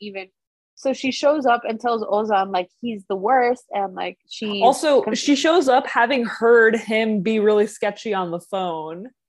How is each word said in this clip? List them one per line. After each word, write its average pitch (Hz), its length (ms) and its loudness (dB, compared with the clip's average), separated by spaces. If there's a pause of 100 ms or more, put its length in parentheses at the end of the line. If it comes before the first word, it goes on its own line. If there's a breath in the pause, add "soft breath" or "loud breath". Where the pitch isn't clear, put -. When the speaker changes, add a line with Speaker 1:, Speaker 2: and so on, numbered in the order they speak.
Speaker 1:
even. 196 260 -14 (460)
So - 180 -4
she 254 200 -4
shows 294 340 0
up 240 220 2
and 226 120 -6
tells 233 240 -2
Ozan, 202 480 0
like, 180 180 -4 (120)
he's 220 260 -8
the 202 80 -4
worst, 247 560 0
and, 196 220 -4
like, 180 240 -10 (100)
she 208 360 -8
Speaker 2:
Also, 269 400 4
Speaker 1:
con- 214 100 -4
Speaker 2:
she - 220 0
shows 320 340 2
up 254 160 4
having 240 400 0
heard 226 500 4
him 220 460 0
be 220 180 0
really 208 280 4
sketchy 208 460 -6
on 180 180 -4
the 170 80 -6
phone, 175 680 -8 (200)